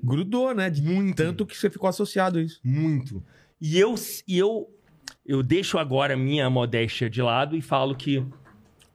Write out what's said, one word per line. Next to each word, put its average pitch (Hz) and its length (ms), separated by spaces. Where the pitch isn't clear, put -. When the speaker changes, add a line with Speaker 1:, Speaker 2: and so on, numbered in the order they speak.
Speaker 1:
Grudou, 196 500
né? 190 160
De 147 140
Speaker 2:
Muito. 185 320
Speaker 1:
tanto 170 320
que - 100
você 202 120
ficou 190 200
associado 185 480
a 165 60
isso. 160 200
Speaker 2:
Muito. 131 600
E 160 200
eu, 226 160
e 185 100
eu, 208 320
eu 135 180
deixo 170 340
agora 139 360
a 131 40
minha 131 320
modéstia 117 600
de 107 120
lado 127 340
e 160 60
falo 135 340
que 135 300